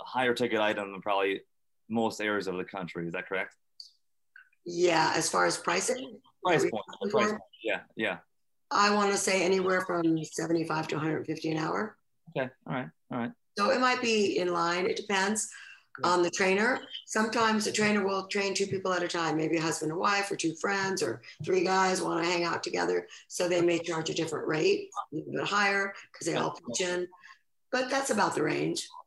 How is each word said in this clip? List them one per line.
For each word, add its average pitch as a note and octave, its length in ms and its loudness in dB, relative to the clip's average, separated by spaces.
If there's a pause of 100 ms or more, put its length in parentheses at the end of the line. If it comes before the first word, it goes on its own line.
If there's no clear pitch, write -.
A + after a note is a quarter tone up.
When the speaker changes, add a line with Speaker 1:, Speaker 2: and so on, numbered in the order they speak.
Speaker 1:
a - 40 -14
higher B2 280 0
ticket A#2 280 0
item G#2 320 0
than F#2+ 100 -12
probably G2 400 0 (480)
most A2 300 0
areas G#2 260 0
of F#2 100 -4
the F2+ 80 -4
country. F2+ 420 -8
Is E2+ 60 -8
that F#2 140 -8
correct? F#2+ 280 -4 (1080)
Speaker 2:
Yeah, E3+ 500 2
as D#3+ 140 2
far F3+ 180 2
as E3 120 0
pricing? G3 600 -2 (260)
Speaker 1:
Price E3 180 4
Speaker 2:
Are - 20 4
we - 60 2
Speaker 1:
point, G#2 160 -6
the - 200 -8
Speaker 2:
looking G2+ 60 -2
Speaker 1:
price A2+ 140 4
Speaker 2:
for? G#2+ 60 0
Speaker 1:
point. G#2+ 100 -8 (200)
Yeah, G2+ 180 -2 (160)
yeah. G2+ 200 -2 (540)
Speaker 2:
I G#3 240 4
wanna G3+ 220 2
say F#3+ 260 0
anywhere F#3 400 2
from E3 420 0
seventy-five D#3+ 640 -2
to D#3+ 80 -2
a - 20 -2
hundred D#3 280 -2
fifty D#3+ 240 -4
an D#3+ 80 0
hour. F3 380 -4 (400)
Speaker 1:
Okay, C3 120 -2 (180)
all - 60 -6
right, C3+ 160 -4 (240)
all C3 60 -4
right. A#2+ 140 -4 (260)
Speaker 2:
So G3+ 120 2
it B3+ 100 2
might B3+ 200 4
be A3 380 2
in F3+ 140 0
line. F3 340 0
It - 100 -2
depends G3+ 520 0 (540)
Speaker 1:
Yeah. E3+ 80 6
Speaker 2:
on F3 120 6
the F3 80 4
trainer. G3 500 2 (260)
Sometimes A3 580 2
the G3+ 80 0
trainer G#3 320 4
will F#3+ 220 -2
train G3 280 -2
two G3 120 0
people F#3+ 260 -2
at F3 100 0
a E3+ 60 -2
time, E3 280 0
maybe D#3+ 200 2
a D#3+ 60 2
husband D#3 300 -2
and E3+ 80 -4
wife G3+ 300 2
or - 60 -4
two E3 200 -2
friends F#3+ 460 -2
or A2+ 200 -4 (220)
three F#3 200 2
guys F#3 380 2
wanna E3+ 220 -2
hang F3 180 0
out E3+ 220 -2
together. F3 420 -2 (220)
So F3+ 200 -2
they F3 140 4
may E3+ 160 4
charge D#3+ 320 -4
a - 40 -4
different D#3 340 -4
rate, E3 420 2 (220)
a - 40 -6
little - 160 -8
bit C#3+ 120 -2
higher, G3 500 0 (180)
'cause - 140 -8
they D#3+ 80 -2
all D3+ 160 0
pitch - 360 -8
in. F3+ 200 -2 (640)
But B3+ 180 -2
that's C4+ 220 0
about F#3+ 240 2
the - 80 0
range. D3+ 440 -2 (200)